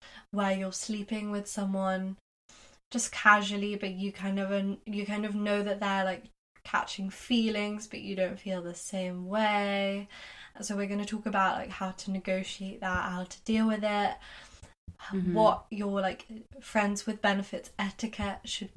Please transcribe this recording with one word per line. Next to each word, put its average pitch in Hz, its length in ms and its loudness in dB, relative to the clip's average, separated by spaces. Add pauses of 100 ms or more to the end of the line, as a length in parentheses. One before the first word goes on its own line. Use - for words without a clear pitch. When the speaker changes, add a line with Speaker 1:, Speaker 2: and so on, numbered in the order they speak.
(320)
Speaker 1:
where 196 200 2
you're 190 200 0
sleeping 208 580 -4
with 202 180 -2
someone 190 680 0 (760)
just - 200 -2
casually, 208 680 6
but 190 160 -4
you 196 200 -2
kind 196 260 -2
of, 196 460 0
you 208 220 -4
kind 208 180 -2
of 208 100 -4
know 208 280 2
that 202 180 0
they're, 196 240 2
like, 185 200 -2 (380)
catching - 460 -2
feelings, 214 800 0
but 214 140 -10
you 196 140 -6
don't 185 240 0
feel 185 220 -4
the 175 140 -8
same 180 540 -6
way. 202 800 0 (520)
So 202 160 -4
we're 202 120 -2
gonna 202 160 -2
talk 214 220 -4
about, 196 320 4
like, - 120 -6
how 190 220 -4
to - 180 -8
negotiate 190 680 -4
that, 185 320 -2
how 180 120 -4
to - 180 -14
deal 220 260 4
with 214 160 2
it, 208 300 4 (1000)
Speaker 2:
Mm-hmm. 185 200 2
Speaker 1:
what 214 380 8
your, 202 300 0
like, 190 260 -2 (340)
friends 202 460 2
with 214 160 -2
benefits 196 560 2
etiquette 202 680 -2
should - 320 -6